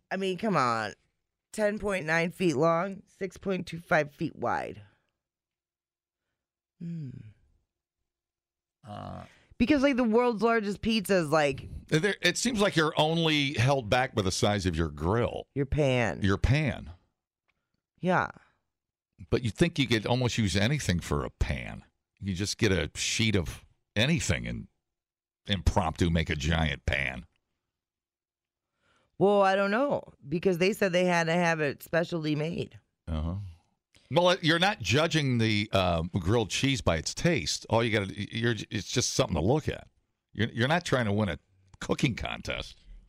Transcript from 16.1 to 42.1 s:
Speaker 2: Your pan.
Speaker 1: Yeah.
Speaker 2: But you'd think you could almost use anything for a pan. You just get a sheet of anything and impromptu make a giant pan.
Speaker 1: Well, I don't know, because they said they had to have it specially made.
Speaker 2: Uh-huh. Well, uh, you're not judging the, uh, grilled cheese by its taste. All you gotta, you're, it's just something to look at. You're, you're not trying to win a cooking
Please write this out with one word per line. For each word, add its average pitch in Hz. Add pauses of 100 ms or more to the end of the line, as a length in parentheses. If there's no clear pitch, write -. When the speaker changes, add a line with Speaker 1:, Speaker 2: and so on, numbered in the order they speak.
Speaker 2:
Your 95
pan. 131 (1080)
Speaker 1:
Yeah. 165 (1000)
Speaker 2:
But 123
you'd 110
think 170
you 135
could 113
almost 123
use 98
anything 101
for 71
a 55
pan. 57 (360)
You 98
just 95
get 104
a 78
sheet 110
of - (280)
anything 104
and 57 (800)
impromptu 87
make 82
a 80
giant 73
pan. 65 (1900)
Speaker 1:
Well, 202
I 190
don't 196
know, 226 (240)
because 170
they 185
said 196
they 180
had 170
to 165
have 170
it 139
specially 165
made. 151 (280)
Speaker 2:
Uh-huh. 80 (760)
Well, 175
uh, 180
you're 165
not 196
judging 135
the, 110
uh, 90 (160)
grilled 98
cheese 135
by 87
its -
taste. -
All 117
you 120
gotta, 98 (220)
you're, 117 (160)
it's 107
just -
something 107
to 76
look 131
at. - (460)
You're, 107
you're 123
not 170
trying 127
to 101
win 104
a 78 (420)
cooking -